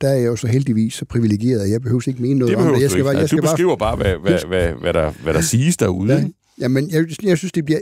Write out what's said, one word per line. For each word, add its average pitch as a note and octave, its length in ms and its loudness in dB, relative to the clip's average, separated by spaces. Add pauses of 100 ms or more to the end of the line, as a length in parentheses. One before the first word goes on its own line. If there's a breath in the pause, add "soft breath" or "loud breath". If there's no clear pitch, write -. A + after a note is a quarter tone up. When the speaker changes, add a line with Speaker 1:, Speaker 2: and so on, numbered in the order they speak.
Speaker 1:
der C#3 80 0
er C#3 60 2
jeg B2 120 2
jo A#2 100 -2
så B2 100 -6
heldigvis A#2 480 0
så - 100 -8
privilegeret, A#2 560 0
at G2 100 -2
jeg A#2 120 0
behøver A#2+ 260 -2
ikke B2+ 140 -6
mene C3+ 160 0
noget B2 120 2
Speaker 2:
Det G3+ 60 2
Speaker 1:
om F#3+ 60 2
det. E3+ 40 4
Speaker 2:
behøver C#3+ 140 4
Speaker 1:
Jeg C#3 80 4
Speaker 2:
du - 40 2
Speaker 1:
skal - 60 2
Speaker 2:
ikke. - 60 2
Speaker 1:
bare, C#3 100 0
jeg - 60 0
Speaker 2:
Altså, D#3 160 0
Speaker 1:
skal D3 60 0
Speaker 2:
du C#3+ 40 0
Speaker 1:
bare D#3+ 100 2
Speaker 2:
beskriver E3+ 200 2
bare, A2 200 -2
hvad, F#2+ 200 0
hvad, F2+ 160 -2
Speaker 1:
Jeg D#2+ 160 0
Speaker 2:
hvad, F2 320 0
hvad E2+ 120 -2
der, D#2 200 0 (100)
hvad D#3+ 120 -2
der D#2+ 60 2
siges C#3 360 0
derude, F#2+ 360 0
Speaker 1:
Ja. C#3+ 60 4
Speaker 2:
ikke? C#3+ 140 -2 (280)
Speaker 1:
Jamen, C3+ 300 -2
jeg, E3 160 0 (160)
jeg F#3 160 2
synes, F#3 140 -8
det E3 120 -2
bliver D#3 180 0